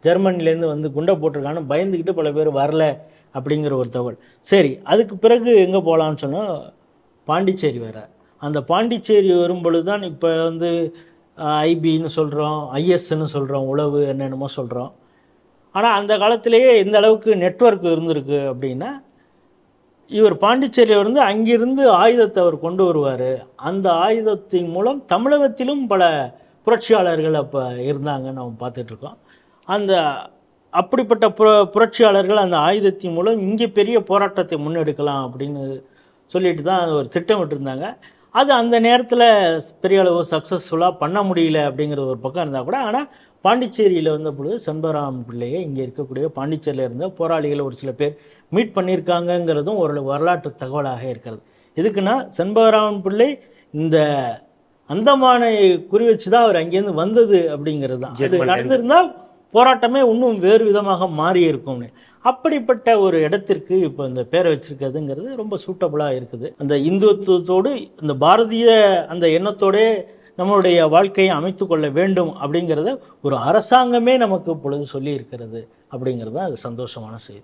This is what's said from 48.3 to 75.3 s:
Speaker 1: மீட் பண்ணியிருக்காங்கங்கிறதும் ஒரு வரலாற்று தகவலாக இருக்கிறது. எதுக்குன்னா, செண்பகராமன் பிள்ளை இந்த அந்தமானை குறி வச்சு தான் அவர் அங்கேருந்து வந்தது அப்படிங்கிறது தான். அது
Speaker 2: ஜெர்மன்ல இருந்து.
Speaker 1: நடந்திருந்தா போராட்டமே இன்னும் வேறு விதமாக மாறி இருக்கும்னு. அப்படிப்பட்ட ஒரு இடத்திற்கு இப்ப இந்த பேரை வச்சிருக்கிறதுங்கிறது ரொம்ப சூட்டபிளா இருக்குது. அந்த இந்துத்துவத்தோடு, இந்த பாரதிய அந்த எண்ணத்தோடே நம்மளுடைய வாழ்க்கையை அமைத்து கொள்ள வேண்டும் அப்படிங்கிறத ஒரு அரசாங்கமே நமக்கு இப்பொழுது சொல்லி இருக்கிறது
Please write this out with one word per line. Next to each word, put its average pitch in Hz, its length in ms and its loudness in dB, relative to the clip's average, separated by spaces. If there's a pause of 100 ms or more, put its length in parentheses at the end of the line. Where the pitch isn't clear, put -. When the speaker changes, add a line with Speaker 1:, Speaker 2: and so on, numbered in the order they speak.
Speaker 1:
மீட் 214 260 -2
பண்ணியிருக்காங்கங்கிறதும் 175 1040 -2
ஒரு 147 260 -2
வரலாற்று 151 560 -4
தகவலாக 131 500 -8
இருக்கிறது. 113 340 -14 (340)
எதுக்குன்னா, 196 520 -2 (100)
செண்பகராமன் 214 600 2
பிள்ளை 220 400 0 (300)
இந்த 160 260 0 (920)
அந்தமானை 226 960 2
குறி 220 180 0
வச்சு 220 260 2
தான் 233 120 6
அவர் 208 140 4
அங்கேருந்து 175 380 -2
வந்தது 185 600 2
அப்படிங்கிறது 143 420 -6
தான். 127 160 -10
அது 135 140 -2
Speaker 2:
ஜெர்மன்ல 180 280 2
இருந்து. 254 220 0
Speaker 1:
நடந்திருந்தா 311 420 2 (340)
போராட்டமே 247 560 4
இன்னும் 233 280 0
வேறு 214 260 4
விதமாக 196 420 0
மாறி 170 360 0
இருக்கும்னு. 127 480 -2 (300)
அப்படிப்பட்ட 247 800 0
ஒரு 180 220 2
இடத்திற்கு 185 600 -2
இப்ப 139 260 -4
இந்த 127 160 -6
பேரை 170 300 0
வச்சிருக்கிறதுங்கிறது 139 840 -8
ரொம்ப 214 300 -8
சூட்டபிளா 147 560 -4
இருக்குது. 120 360 -12
அந்த 143 180 -2
இந்துத்துவத்தோடு, 190 1120 0 (120)
இந்த 143 260 0
பாரதிய 226 400 4 (400)
அந்த 170 200 -2
எண்ணத்தோடே 202 800 2 (340)
நம்மளுடைய 180 500 4
வாழ்க்கையை 190 460 2
அமைத்து 190 320 -4
கொள்ள 156 220 0
வேண்டும் 175 540 0
அப்படிங்கிறத 160 560 -2 (240)
ஒரு 135 140 -2
அரசாங்கமே 240 800 2
நமக்கு 190 340 -2
இப்பொழுது 143 340 -6
சொல்லி 139 300 -8
இருக்கிறது 117 540 -14 (240)